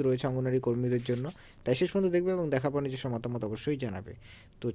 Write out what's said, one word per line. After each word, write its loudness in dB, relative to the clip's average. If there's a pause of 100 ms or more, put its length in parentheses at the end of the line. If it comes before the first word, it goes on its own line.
রয়েছে 2
অঙ্গনওয়াড়ি 2
কর্মীদের 2
জন্য। 0 (380)
তাই 4
শেষ 4
পর্যন্ত 4
দেখবে 2
এবং 0
দেখার 2
পর 2
নিজস্ব -2
মতামত -4
অবশ্যই 0
জানাবে। -8 (480)
তো -6